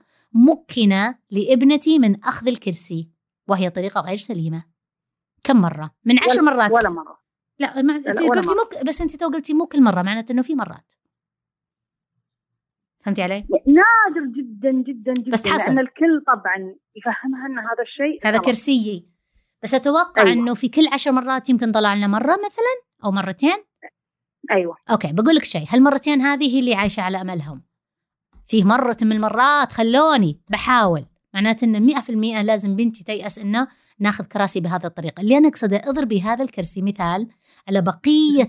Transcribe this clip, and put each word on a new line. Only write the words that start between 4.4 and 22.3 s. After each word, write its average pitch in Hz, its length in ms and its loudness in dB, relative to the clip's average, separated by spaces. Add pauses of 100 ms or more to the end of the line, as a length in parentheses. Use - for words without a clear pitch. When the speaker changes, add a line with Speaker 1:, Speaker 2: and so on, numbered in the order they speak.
Speaker 1:
كم 254 160 4
مرة؟ 156 340 -4 (100)
من 240 140 4
عشر 247 240 2
Speaker 2:
ولا، 302 120 6
Speaker 1:
مرات؟ 220 180 2
Speaker 2:
ولا 226 180 2
مرة. 160 280 -12 (400)
Speaker 1:
لا، 269 240 -4
ما، 294 100 4
Speaker 2:
لا، 302 60 -2
لا، 285 120 -8
Speaker 1:
أنت - 120 -2
Speaker 2:
ولا 320 80 2
Speaker 1:
قلتي 349 160 2
Speaker 2:
مرة. 370 80 0
Speaker 1:
مو 427 100 0
ك-، 277 220 -12
بس 311 140 -2
أنت 320 160 -6
تو 330 120 -4
قلتي 302 260 -6
مو 330 120 0
كل 294 160 4
مرة، 185 200 4
معناته 226 300 -4
إنه 247 100 0
في 311 120 -4
مرات. 202 380 -10 (2000)
فهمتي 196 180 -4
علي؟ 196 240 -6 (200)
Speaker 2:
نادر 339 680 4
جدًا، 240 340 -6
جدًا، 254 420 -4
جدًا، 247 180 -6
Speaker 1:
بس 226 120 -2
تحصل. 302 220 0
Speaker 2:
لأن 254 140 0
الكل 294 480 0
طبعًا 190 480 -2 (220)
يفهمها 254 500 -6
أن 269 120 -8
هذا 233 240 -6
الشيء 277 460 -4
Speaker 1:
هذا 214 80 2
Speaker 2:
غلط. 226 100 0
Speaker 1:
كرسيي. 220 640 0 (540)
بس 226 120 -2
أتوقع 285 480 2
Speaker 2:
أيوة. 196 100 6
Speaker 1:
إنه 233 220 0
في 262 140 -4
كل 302 200 2
عشر 277 240 -2
مرات 254 380 -2
يمكن 233 220 0
طلع 208 220 2
لنا 202 120 -2
مرة 214 260 0